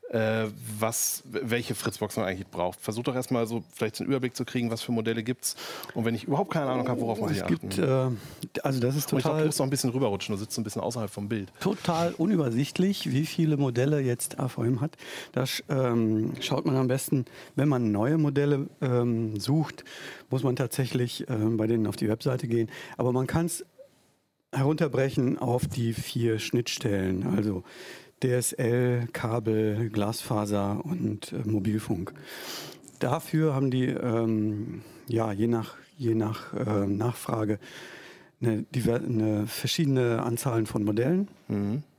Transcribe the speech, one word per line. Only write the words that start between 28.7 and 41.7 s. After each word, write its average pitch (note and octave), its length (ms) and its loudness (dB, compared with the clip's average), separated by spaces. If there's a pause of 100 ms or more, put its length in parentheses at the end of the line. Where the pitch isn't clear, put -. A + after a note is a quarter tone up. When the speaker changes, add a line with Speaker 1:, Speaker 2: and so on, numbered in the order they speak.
Speaker 2:
Kabel, A2 760 2
Glasfaser G#2 960 0
und, B2+ 480 -4
äh, - 120 -4
Mobilfunk. G#2 680 0 (840)
Dafür D#3 540 2
haben C3+ 180 2
die, B2+ 160 2
ähm, A2+ 960 0 (220)
ja, A2 280 0
je G#2+ 140 2
nach, A2+ 280 0 (220)
je A#2 180 0
nach, A2 380 -2
äh, G2+ 340 0
Nachfrage G#2+ 720 0 (840)
eine A2+ 220 2 (100)
diver-, A#2 300 2
eine G#2+ 440 2
verschiedene B2+ 760 2
Anzahlen A#2 420 0
von G#2+ 200 0
Modellen C3 420 2 (220)
Speaker 1:
Mhm. G#2 340 0 (160)